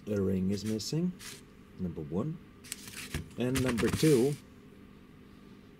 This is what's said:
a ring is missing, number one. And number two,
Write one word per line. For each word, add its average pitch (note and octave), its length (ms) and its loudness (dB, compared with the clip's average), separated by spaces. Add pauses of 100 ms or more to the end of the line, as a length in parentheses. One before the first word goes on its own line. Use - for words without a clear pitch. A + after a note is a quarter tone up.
(120)
a G#2 80 2
ring F#2+ 300 2
is G2+ 160 -2
missing, D3 460 0 (680)
number E2 220 -4
one. F#2+ 380 -4 (1000)
And B2+ 260 2
number A#2+ 240 2
two, C#3+ 480 6 (1400)